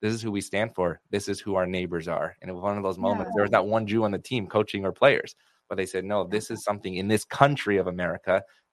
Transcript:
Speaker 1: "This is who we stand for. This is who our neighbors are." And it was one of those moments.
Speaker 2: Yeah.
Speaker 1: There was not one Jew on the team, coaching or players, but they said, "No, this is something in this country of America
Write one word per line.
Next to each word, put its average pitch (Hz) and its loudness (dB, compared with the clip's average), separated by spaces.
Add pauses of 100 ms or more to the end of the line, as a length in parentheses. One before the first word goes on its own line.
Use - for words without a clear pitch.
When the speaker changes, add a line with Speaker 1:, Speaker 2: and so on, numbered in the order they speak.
Speaker 1:
"This 107 0
is 113 -6
who 113 -4
we 101 -2
stand 104 -4
for. 87 0 (100)
This 101 -2
is 98 -2
who 98 -4
our 92 2
neighbors 90 -4
are." 80 -4
And 90 -12
it 92 -6
was 90 -12
one 101 0
of 101 -4
those 95 -2
moments. 101 0
Speaker 2:
Yeah. - -6
Speaker 1:
There 202 4
was 101 -2
not 101 6
one 110 2
Jew 110 0
on 107 2
the 98 -2
team, 101 -4
coaching 104 0
or 95 0
players, - 4 (320)
but 95 -6
they 95 0
said, 92 -4
"No, 101 0
this 85 -4
is 110 -8
something 101 -4
in 95 -2
this 107 2
country 139 2
of 92 2
America 90 0 (300)